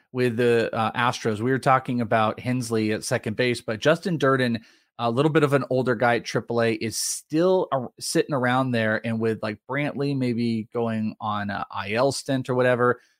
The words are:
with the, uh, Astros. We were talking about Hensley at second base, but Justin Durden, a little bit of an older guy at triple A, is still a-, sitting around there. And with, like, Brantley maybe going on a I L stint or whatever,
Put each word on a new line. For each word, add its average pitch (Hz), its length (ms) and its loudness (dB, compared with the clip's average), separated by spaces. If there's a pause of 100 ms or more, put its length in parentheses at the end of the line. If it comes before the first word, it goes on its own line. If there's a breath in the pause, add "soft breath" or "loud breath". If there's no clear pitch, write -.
(120)
with 123 240 0
the, 120 380 4
uh, 110 180 -2
Astros. 120 480 0
We 123 100 0
were 135 80 2
talking 127 440 2
about 110 380 0
Hensley 117 520 -2
at 107 120 -4
second 117 320 -4
base, 123 260 0
but 110 180 -8
Justin 165 380 0
Durden, 127 420 2 (380 soft breath)
a 117 120 -2
little 143 200 2
bit 147 140 4
of 139 100 2
an 135 160 2
older 127 240 0
guy 120 220 2
at - 100 -4
triple 117 340 -2
A, 113 140 2
is 110 240 -6
still 180 760 0
a-, 131 140 -2 (120)
sitting 156 360 -2
around 127 380 2
there. 110 340 0
And 113 120 -2
with, 113 240 0
like, 107 180 -6 (100)
Brantley 143 440 -4
maybe 117 600 -2
going 113 480 -2
on 104 260 -4
a 98 220 -6
I 101 220 -8
L 131 200 2
stint 135 380 -4
or 127 40 -2
whatever, 123 460 2 (200 soft breath)